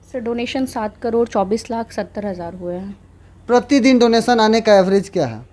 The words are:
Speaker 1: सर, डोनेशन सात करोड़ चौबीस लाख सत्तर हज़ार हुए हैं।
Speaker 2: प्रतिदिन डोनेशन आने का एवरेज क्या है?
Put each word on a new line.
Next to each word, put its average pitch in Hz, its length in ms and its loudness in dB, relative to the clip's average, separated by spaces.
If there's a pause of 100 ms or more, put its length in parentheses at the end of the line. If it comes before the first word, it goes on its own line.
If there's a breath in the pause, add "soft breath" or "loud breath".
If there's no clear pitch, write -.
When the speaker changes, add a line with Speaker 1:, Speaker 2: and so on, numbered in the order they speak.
(120)
Speaker 1:
सर, 262 80 -8
डोनेशन 240 460 -4
सात 214 300 -8
करोड़ 233 320 -2
चौबीस 208 420 -2
लाख 226 220 -8
सत्तर 208 340 -10
हज़ार 175 280 -10
हुए 175 200 -8
हैं। 196 220 -12 (500 soft breath)
Speaker 2:
प्रतिदिन 247 520 4
डोनेशन 233 420 4
आने 220 200 4
का 220 140 4
एवरेज 196 340 2
क्या 156 180 -2
है? 113 160 -10 (100)